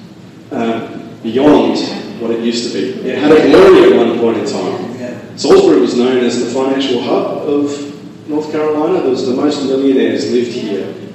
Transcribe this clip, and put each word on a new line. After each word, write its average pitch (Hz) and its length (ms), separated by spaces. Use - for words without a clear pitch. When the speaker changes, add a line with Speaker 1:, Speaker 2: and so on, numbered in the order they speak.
Speaker 1:
um, - 580
beyond 131 540
what 117 120
it 113 100
used - 300
to - 20
be. - 360
It - 80
had 151 140
a 151 180
glory 185 420
at - 60
one 113 220
point 113 180
in 101 80
time. 95 540
Speaker 2:
Yeah. 123 180
Speaker 1:
Salisbury 147 460
was 120 160
known 123 260
as 120 200
the 117 80
financial 135 500
hub - 460
of - 840
North 151 220
Carolina. 156 500
There 135 80
was 123 160
the 123 100
most 143 300
millionaires 131 680
lived 120 200
here, 107 420